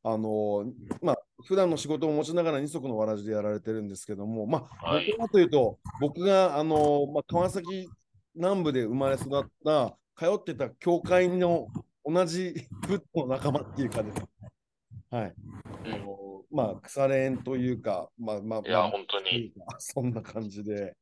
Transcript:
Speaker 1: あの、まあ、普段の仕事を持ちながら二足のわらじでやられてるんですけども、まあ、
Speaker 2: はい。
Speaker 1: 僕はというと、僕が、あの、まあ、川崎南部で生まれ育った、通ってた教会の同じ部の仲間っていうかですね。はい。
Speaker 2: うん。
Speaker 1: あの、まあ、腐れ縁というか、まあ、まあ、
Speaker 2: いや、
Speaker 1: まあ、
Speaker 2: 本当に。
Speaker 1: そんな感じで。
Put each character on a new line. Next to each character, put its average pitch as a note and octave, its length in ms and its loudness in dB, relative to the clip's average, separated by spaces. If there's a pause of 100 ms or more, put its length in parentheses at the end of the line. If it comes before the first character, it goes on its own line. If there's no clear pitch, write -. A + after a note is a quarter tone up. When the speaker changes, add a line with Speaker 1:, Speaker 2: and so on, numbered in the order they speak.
Speaker 1:
あ A2+ 120 0
の、 G#2+ 560 0 (300)
ま D#3 120 2
あ、 - 40 -2 (260)
普 F#3+ 120 0
段 F#3+ 120 4
の E3 80 2
仕 C#3+ 120 -6
事 D3+ 180 0
を D#3 60 2
持 D3 120 0
ち D#3 100 -6
な F3 80 2
が E3 100 2
ら C3+ 80 0
二 D3 80 -4
足 C#3+ 200 -6
の A#2 80 -2
わ G#2+ 80 2
ら G#2+ 120 0
じ G#2 100 -8
で A2 60 -4
や G#2+ 100 0
ら G#2 100 -2
れ G#2+ 80 -4
て A2 120 -6
る A2 100 -4
ん G#2 60 -8
で G2 80 -10
す - 100 -16
け G#2+ 80 -8
ど G2+ 120 -8
も、 A2 200 -4
ま D3 220 -2 (140)
あ、 E3 100 0
Speaker 2:
は F3 100 4
い。 F#3 80 0
Speaker 1:
僕 A3 120 -2
は A#3 60 -4
と G#3 120 6
い - 20 8
う E3 80 6
と、 A#2+ 280 4 (220)
僕 D3 200 -2
が、 F#3 360 6
あ D3+ 80 2
の、 D3 480 4
ま D3+ 80 2
あ、 - 40 -12
川 F3 260 2
崎 F#3 380 -6 (460)
南 F#3 280 2
部 D3+ 100 2
で B2+ 120 2
生 A2 100 -2
ま C3+ 160 2
れ C3+ 60 2
育 C#3 240 -2
っ C#3 80 -8 (160)
た、 D3 320 4 (200)
通 E3 180 -2
っ G3+ 80 -4
て D#3+ 120 -6
た A#2+ 160 -4
教 E3+ 300 2
会 F3+ 280 4
の F3 400 2 (360)
同 E3 220 4
じ E3+ 280 -4 (320)
部 F#3 160 0 (120)
の D3+ 120 0
仲 C3 240 0
間 C#3 100 0
っ - 140 -12
て C#3 80 -2
い B2+ 40 2
う A2 40 -2
か A2+ 120 -2
で G#2 100 -6
す - 60 -6
ね。 - 100 -10 (840)
は A#2+ 140 -2
い。 F2 100 -8 (500)
Speaker 2:
う A2 60 -8
ん。 - 20 -6
Speaker 1:
あ G2+ 60 -6
の、 G2+ 180 -12 (340)
ま C#3+ 200 0
あ、 F#2+ 60 -8
腐 - 300 -2
れ C3+ 180 4
縁 C3 180 -2
と C3 140 -4
い B2+ 160 0
う A2+ 100 -4
か、 F#2 260 -4 (100)
ま A2 160 -6
あ、 G#2 60 -6
ま A2 160 -6
あ、 G#2+ 80 -2
Speaker 2:
い - 60 -6
や、 F#2 80 4
Speaker 1:
ま F2+ 60 6
あ、 F2 60 0
Speaker 2:
本 G2 160 -4
当 G2 140 -2
に。 G2 320 -4 (260)
Speaker 1:
そ - 220 -8
ん B2 120 -2
な A2 100 -6
感 A2 260 -8
じ G2+ 160 -12
で。 G2+ 380 -6